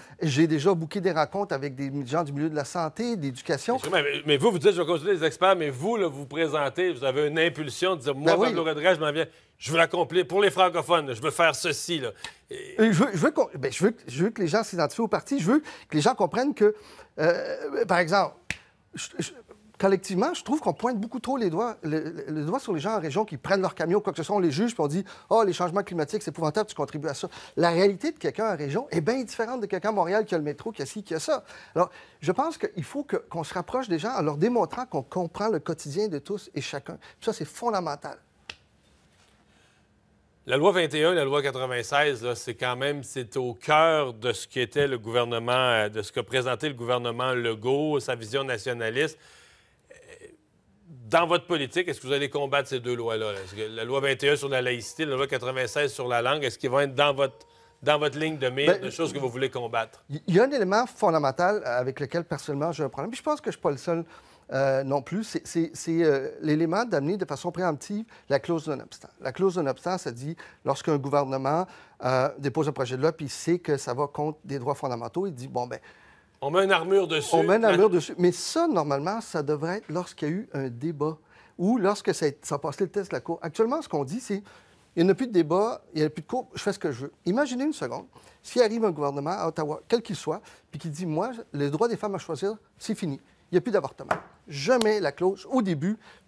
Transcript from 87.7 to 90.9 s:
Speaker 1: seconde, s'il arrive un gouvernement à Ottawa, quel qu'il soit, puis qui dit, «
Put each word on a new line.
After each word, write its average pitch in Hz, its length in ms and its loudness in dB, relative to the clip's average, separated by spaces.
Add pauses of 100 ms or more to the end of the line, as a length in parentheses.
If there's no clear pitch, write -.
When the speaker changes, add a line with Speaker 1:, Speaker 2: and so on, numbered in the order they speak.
Speaker 1:
seconde, 123 320 -8 (360)
s'il - 200 2
arrive 226 240 2
un 196 60 4
gouvernement 143 400 -2
à 190 160 -2
Ottawa, 156 420 -4
quel 233 120 2
qu'il 220 140 -8
soit, 170 260 -6 (300)
puis 151 80 -12
qui 165 100 -10
dit, « 156 180 -6